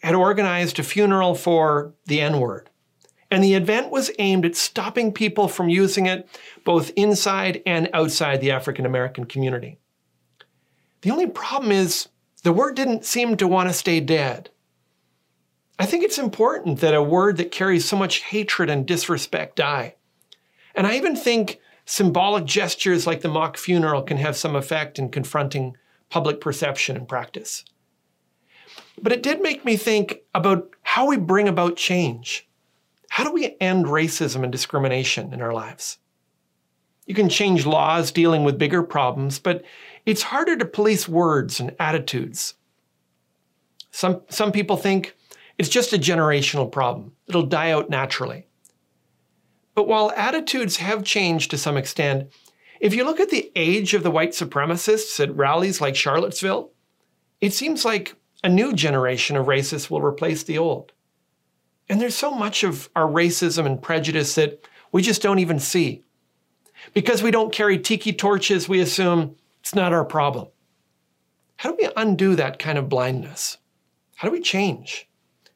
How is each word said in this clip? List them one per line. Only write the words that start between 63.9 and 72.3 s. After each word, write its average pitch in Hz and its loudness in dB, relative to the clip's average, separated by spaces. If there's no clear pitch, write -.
that 147 0
we 185 4
just 214 0
don't 196 4
even 165 2
see. 143 -2
Because 208 2
we 233 2
don't 220 2
carry 208 2
tiki 214 -2
torches, 190 0
we 185 2
assume 175 2
it's - -10
not 180 2
our 156 2
problem. 143 -2
How 277 -4
do 339 -4
we - 2
undo 190 4